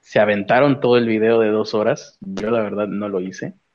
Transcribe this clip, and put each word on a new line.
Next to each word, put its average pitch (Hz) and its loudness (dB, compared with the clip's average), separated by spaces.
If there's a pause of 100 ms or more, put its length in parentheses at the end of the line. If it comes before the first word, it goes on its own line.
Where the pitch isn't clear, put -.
se - -4
aventaron 113 2
todo 123 4
el 120 2
video 113 2
de 110 2
dos 107 -2
horas. 113 -2
Yo, 98 -8
la 117 0
verdad, 101 -4
no 101 -6
lo 98 -4
hice. 92 -10 (200)